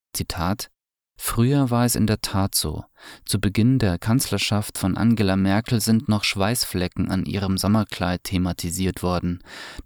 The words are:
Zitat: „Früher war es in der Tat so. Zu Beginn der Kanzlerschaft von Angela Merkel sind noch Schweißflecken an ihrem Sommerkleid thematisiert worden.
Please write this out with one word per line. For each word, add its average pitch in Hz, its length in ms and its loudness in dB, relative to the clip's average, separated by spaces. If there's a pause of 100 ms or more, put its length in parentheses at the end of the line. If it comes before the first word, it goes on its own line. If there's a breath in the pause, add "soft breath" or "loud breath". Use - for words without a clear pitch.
(120)
Zitat: - 580 -4 (480)
„Früher 131 520 2
war 120 140 2
es 120 100 0
in 107 120 2
der 107 140 0
Tat - 340 -2
so. 80 300 -4 (400 loud breath)
Zu - 140 -2
Beginn 110 400 4
der 95 200 2
Kanzlerschaft 104 800 0
von 95 200 0
Angela 107 400 4
Merkel 98 440 2
sind 110 280 2
noch 107 160 2
Schweißflecken 95 840 -2
an 90 160 0
ihrem 95 320 -2
Sommerkleid 92 640 0
thematisiert 90 800 -2
worden. 87 380 -2 (460 loud breath)